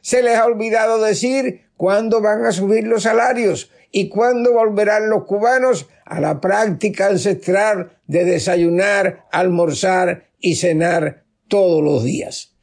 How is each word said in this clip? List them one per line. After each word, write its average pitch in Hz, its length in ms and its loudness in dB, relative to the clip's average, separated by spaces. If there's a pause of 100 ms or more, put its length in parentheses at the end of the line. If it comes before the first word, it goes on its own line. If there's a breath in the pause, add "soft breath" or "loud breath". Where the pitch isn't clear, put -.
Se 254 220 0
les 233 140 2
ha 226 100 2
olvidado 220 560 0
decir 247 640 -2 (100)
cuándo 214 440 0
van 214 240 0
a 226 80 0
subir 202 340 0
los 226 160 0
salarios 226 720 0 (180 soft breath)
y 196 180 -2
cuándo 240 440 2
volverán 214 580 0
los 214 140 0
cubanos 233 640 0 (160 soft breath)
a 160 160 -8
la 151 200 -2
práctica 196 680 0
ancestral 196 1000 -2
de 170 180 0
desayunar, 175 1080 0
almorzar 175 960 0 (100)
y 175 160 0
cenar 165 720 -2 (240)
todos 180 340 2
los 143 220 0
días. - 580 -8